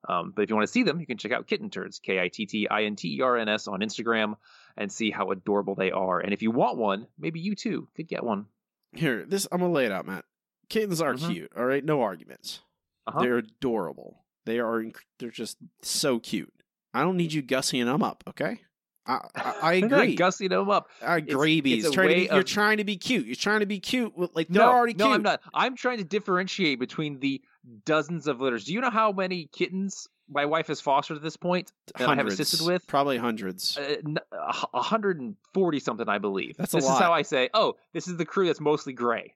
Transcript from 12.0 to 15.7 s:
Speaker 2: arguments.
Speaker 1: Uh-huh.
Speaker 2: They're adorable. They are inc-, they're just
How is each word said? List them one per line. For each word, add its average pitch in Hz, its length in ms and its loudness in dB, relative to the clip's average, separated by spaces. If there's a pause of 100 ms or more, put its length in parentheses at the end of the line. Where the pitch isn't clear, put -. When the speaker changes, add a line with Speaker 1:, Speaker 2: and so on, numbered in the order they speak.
Speaker 2:
arguments. - 600 -6 (440)
Speaker 1:
Uh-huh. 135 160 -2
Speaker 2:
They're 120 160 2
adorable. 110 840 -4 (220)
They 117 140 -2
are 113 220 0
inc-, 113 140 -10 (240)
they're 120 100 -10
just - 280 -10 (260)